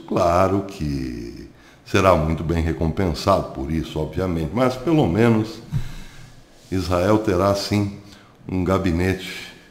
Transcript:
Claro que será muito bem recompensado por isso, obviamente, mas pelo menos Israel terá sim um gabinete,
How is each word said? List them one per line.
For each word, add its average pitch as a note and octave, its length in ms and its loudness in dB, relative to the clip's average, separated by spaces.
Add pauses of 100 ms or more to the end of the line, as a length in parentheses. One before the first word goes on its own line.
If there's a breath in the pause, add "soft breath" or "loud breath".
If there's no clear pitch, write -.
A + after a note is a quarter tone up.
Claro F#2+ 640 2
que B1+ 800 -8 (420 soft breath)
será F#2+ 240 6
muito D#2+ 300 0
bem E2 180 0
recompensado E2 880 0
por C2+ 220 -6
isso, D#2 260 -4
obviamente, D#2+ 560 -4
mas B2 220 0
pelo D3+ 320 2
menos A2 520 2 (1080 loud breath)
Israel F#2 480 2
terá G2+ 380 2
sim G2+ 420 -2 (500 loud breath)
um F#2 140 -2
gabinete, F#2 920 0 (180)